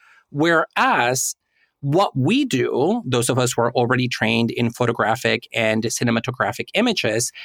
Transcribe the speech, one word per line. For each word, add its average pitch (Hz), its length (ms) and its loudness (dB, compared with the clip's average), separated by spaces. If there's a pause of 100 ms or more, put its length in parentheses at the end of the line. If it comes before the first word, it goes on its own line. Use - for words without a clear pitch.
(300)
Whereas 160 1080 0 (460)
what 143 340 2
we 190 280 2
do, 202 640 0
those 123 240 0
of 131 100 0
us 113 140 0
who 117 80 0
are 117 100 2
already 123 380 0
trained 117 420 0
in 120 180 -2
photographic 113 840 0
and 110 320 0
cinematographic 113 880 -2
images, 160 580 -2 (140)